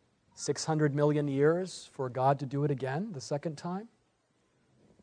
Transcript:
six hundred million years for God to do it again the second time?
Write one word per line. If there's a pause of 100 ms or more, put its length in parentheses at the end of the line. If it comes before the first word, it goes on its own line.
(340)
six
hundred
million
years
for
God
to
do
it
again
the
second
time? (1160)